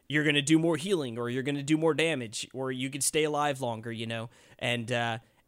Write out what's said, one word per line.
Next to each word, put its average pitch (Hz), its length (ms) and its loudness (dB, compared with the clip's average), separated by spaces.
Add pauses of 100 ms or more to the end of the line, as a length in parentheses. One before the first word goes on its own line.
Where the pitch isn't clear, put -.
you're 147 160 2
gonna 147 180 4
do 156 160 6
more 165 180 2
healing, 147 400 -2
or 120 140 -4
you're 127 140 -2
gonna 143 180 -2
do 151 140 2
more 160 180 4
damage, 139 580 -2
or 131 200 -4
you 131 180 -4
can 139 100 -8
stay 151 220 2
alive 147 380 0
longer, 117 320 -4
you 113 140 -6
know? 113 220 -6 (300)
And, 120 320 -2
uh, 117 280 0 (300)